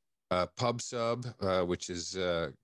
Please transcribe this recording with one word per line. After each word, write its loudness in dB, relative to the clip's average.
uh, 2
PubSub, -2
uh, 4
which -2
is, -6
uh, 0